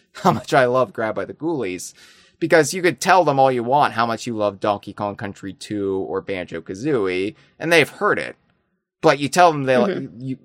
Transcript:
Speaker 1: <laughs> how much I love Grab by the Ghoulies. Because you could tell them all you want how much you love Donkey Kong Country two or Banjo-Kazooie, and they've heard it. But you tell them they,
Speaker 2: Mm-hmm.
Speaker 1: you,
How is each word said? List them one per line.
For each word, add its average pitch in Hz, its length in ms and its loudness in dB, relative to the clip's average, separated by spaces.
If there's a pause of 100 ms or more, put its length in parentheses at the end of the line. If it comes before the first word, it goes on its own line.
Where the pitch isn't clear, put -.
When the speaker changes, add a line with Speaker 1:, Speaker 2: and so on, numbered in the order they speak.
Speaker 1:
<laughs> - 100 -20
how 180 200 0
much - 220 -4
I 135 100 4
love 123 300 0
Grab 107 200 -4
by 95 120 -6
the 98 80 -14
Ghoulies. 123 580 -6 (460)
Because 160 340 4
you 185 80 -6
could 165 200 0
tell 180 240 4
them 139 140 2
all 135 140 4
you 120 100 -2
want 123 300 2
how 113 140 0
much 113 200 -6
you 120 80 -6
love 101 240 -2
Donkey 101 360 -2
Kong 101 220 -6
Country 98 360 -12
two 98 560 -4
or 95 120 -4
Banjo-Kazooie, 98 1120 -4 (240)
and 160 140 -4
they've 156 160 4
heard 185 300 -2
it. - 180 -8 (640)
But 147 180 4
you 143 100 -4
tell 175 240 4
them 143 120 -4
they, 131 100 2
Speaker 2:
Mm-hmm. 127 460 -2
Speaker 1:
you, 131 240 -10